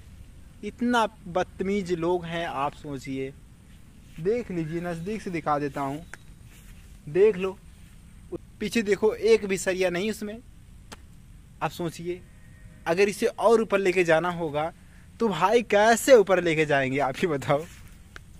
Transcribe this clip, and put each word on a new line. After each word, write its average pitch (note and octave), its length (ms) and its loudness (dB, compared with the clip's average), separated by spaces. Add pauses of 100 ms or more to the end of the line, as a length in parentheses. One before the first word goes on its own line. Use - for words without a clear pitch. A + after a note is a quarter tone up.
(640)
इतना A#3 420 0 (220)
बदतमीज F#3 680 -4
लोग E3+ 320 -2
हैं, E3+ 220 -6
आप C#3 260 -4
सोचिए। C3+ 580 -10 (880)
देख A3 300 -2
लीजिए, E3 300 -6
नज़दीक F3 400 -8
से - 80 -10
दिखा D#3 300 -2
देता C#3+ 220 -6
हूँ, C#3 220 -6 (1040)
देख F#3 280 4
लो F#3 200 -6 (1000)
पीछे A3 220 -2
देखो, G#3 320 2
एक G#3 320 2
भी F#3+ 140 -2
सरिया F#3 300 0
नहीं F3+ 220 -2
उसमें। G#3 260 -10 (1200)
आप D#3 100 -4
सोचिए, F3 480 -8 (680)
अगर F#3 220 2
इसे G#3 180 -4
और A3 340 4
ऊपर G3+ 180 0
लेके F#3 240 2
जाना E3 280 4
होगा D#3+ 400 -4 (480)
तो A#3 100 2
भाई F#3+ 340 4
कैसे A3 520 6
ऊपर F#3 280 6
लेके D#3+ 220 2
जाएंगे, C#3 340 0
आप C3+ 180 0
ही F#3+ 100 -2
बताओ। D3 360 0 (760)